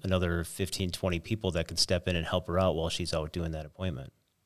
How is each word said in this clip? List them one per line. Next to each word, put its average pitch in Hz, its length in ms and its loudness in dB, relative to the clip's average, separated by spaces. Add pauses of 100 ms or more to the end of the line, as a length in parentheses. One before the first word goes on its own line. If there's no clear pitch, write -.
another 87 400 2
fifteen, 92 480 -2
twenty 87 280 0
people 95 320 -2
that 82 160 0
can 85 100 -8
step - 300 2
in 90 80 2
and 82 100 0
help 90 220 0
her 87 120 2
out 92 160 6
while 82 140 0
she's 85 240 -2
out 78 180 -2
doing 82 200 -2
that 78 140 -6
appointment. 73 460 -6 (340)